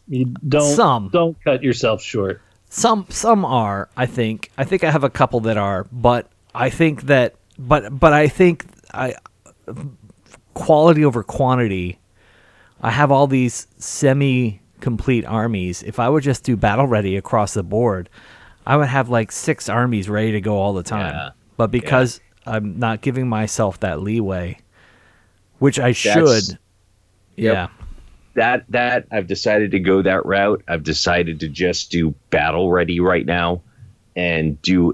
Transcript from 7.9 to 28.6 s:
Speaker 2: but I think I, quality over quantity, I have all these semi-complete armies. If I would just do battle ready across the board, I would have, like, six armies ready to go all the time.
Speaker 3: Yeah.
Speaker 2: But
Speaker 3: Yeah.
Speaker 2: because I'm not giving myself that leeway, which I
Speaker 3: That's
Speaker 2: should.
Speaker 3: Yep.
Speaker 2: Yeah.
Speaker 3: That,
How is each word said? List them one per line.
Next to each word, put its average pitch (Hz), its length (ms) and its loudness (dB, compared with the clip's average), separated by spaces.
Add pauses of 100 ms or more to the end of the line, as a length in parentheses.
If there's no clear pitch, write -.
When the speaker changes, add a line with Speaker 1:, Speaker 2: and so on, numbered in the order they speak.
Speaker 2:
but 156 140 6
I 151 160 6
think 175 380 2 (280)
I, - 220 -6 (1400)
quality 156 520 4
over 120 180 0
quantity, 110 760 -2 (840)
I 113 100 -2
have 139 200 2
all 139 160 4
these 127 400 -2 (100)
semi-complete 127 1500 0
armies. 107 580 -4
If - 160 -8
I 120 100 0
would 147 140 2
just 135 200 -2
do 123 120 0
battle 110 320 2
ready 101 300 0
across 104 360 -2
the 101 100 -4
board, 98 460 -2 (560)
I 139 120 2
would 147 100 2
have, 127 220 0
like, 117 220 0
six - 380 -4
armies 110 400 0
ready 107 240 0
to 104 80 -2
go 104 160 0
all 98 160 0
the 90 100 -4
time. 95 300 -6
Speaker 3:
Yeah. 71 160 -10 (280)
Speaker 2:
But 117 160 2
Speaker 3:
Yeah. 123 80 0
Speaker 2:
because 127 380 0 (260)
I'm 104 340 -6
not 113 220 -2
giving 127 260 -4
myself 107 540 -2
that 82 200 -4
leeway, 95 560 -4 (1040)
which 135 200 2
I 127 100 2
Speaker 3:
That's 123 80 2
Speaker 2:
should. 110 600 4 (800)
Speaker 3:
Yep. 110 160 2
Speaker 2:
Yeah. 90 140 -2 (680)
Speaker 3:
That, 117 340 0